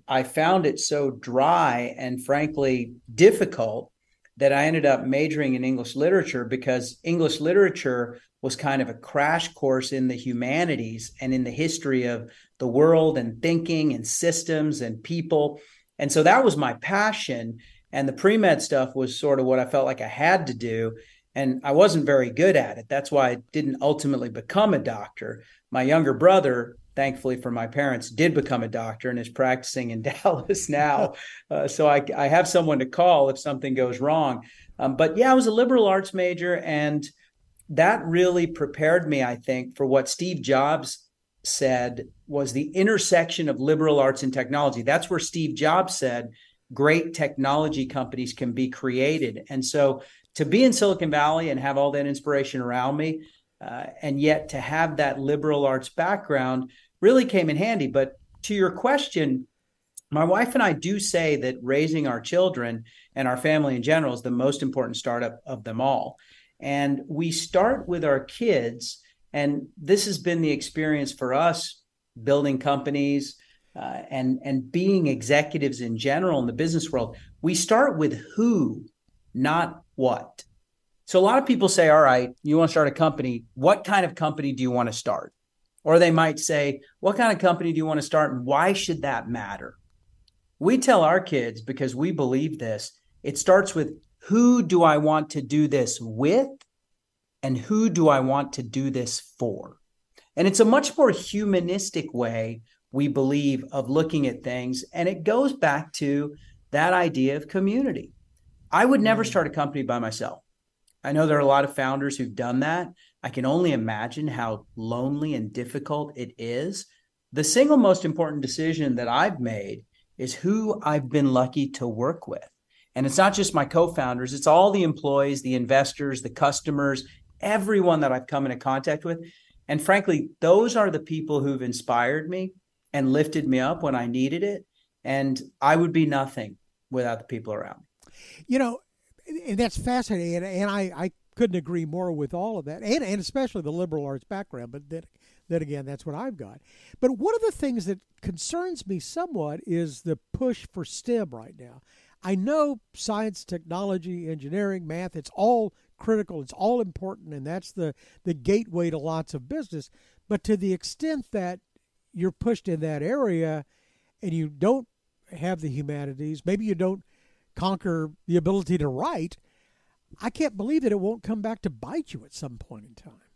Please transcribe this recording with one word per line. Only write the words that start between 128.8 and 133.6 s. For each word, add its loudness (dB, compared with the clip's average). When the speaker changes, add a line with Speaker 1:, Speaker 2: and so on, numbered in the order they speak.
Speaker 1:
with. -6
And -4
frankly, 2
those 6
are 4
the -2
people -4
who've -2
inspired -2
me -6
and 0
lifted 0
me 2
up -2